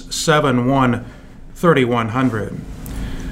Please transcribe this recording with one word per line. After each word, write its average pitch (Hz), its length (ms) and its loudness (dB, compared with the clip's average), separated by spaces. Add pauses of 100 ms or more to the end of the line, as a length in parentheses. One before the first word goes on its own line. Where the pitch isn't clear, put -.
seven 139 580 2
one, 127 380 2 (500)
thirty 147 300 4
one 117 240 0
hundred. 113 500 -2 (720)